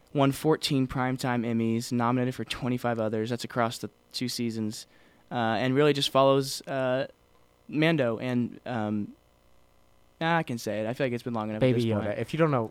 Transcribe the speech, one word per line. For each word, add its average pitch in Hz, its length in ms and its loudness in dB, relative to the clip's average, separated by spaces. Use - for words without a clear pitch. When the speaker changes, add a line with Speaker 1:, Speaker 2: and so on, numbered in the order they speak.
Speaker 1:
won 139 180 4
fourteen 139 540 0
Primetime 127 600 -2
Emmys, 113 460 0
nominated 123 420 2
for 113 100 -8
twenty-five 120 540 -2
others. 110 320 -2
That's 120 140 -4
across 117 340 -2
the 104 120 -8
two 123 160 -4
seasons, 113 580 -4
uh, - 40 -8
and 117 400 0
really 147 180 4
just 139 180 0
follows, 135 560 4
uh, 131 400 -2
Mando 127 500 2
and, 123 460 -2
um, 107 440 -2
nah, 165 180 2
I 160 40 2
can 120 160 -4
say 107 220 -2
it. 107 60 -2
I 113 80 -2
feel 143 120 0
like 120 60 -2
it's 120 100 -4
been 120 120 -4
long 110 160 -2
enough 107 60 -4
at 110 40 -6
Speaker 2:
Baby 123 220 4
Speaker 1:
this 113 80 2
Speaker 2:
Yoda. 107 160 0
Speaker 1:
point. 104 120 -2
Speaker 2:
If 117 140 -6
you 160 60 -2
don't 160 120 4
know, 117 200 0